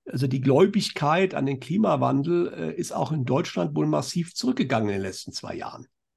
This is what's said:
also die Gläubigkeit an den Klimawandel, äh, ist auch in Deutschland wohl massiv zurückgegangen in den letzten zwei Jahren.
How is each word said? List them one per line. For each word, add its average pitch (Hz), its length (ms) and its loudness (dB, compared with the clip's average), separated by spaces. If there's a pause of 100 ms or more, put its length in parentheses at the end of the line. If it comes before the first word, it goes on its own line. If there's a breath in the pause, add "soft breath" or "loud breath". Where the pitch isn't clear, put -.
also 131 220 -2
die 131 140 -2
Gläubigkeit 165 960 4
an 139 120 0
den 135 140 -2
Klimawandel, 160 920 2
äh, 156 220 -6
ist 170 180 -6
auch 156 200 -2
in 143 120 -2
Deutschland 156 520 0
wohl 156 100 2
massiv 156 480 -2
zurückgegangen 135 540 0
in 101 80 -2
den 95 60 -2
letzten 95 300 -8
zwei - 220 -10
Jahren. - 320 -12 (300)